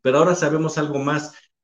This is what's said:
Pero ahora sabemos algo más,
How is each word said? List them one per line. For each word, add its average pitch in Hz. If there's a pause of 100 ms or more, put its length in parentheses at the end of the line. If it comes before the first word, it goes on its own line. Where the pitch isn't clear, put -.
Pero 131
ahora 175
sabemos 156
algo 147
más, 147 (320)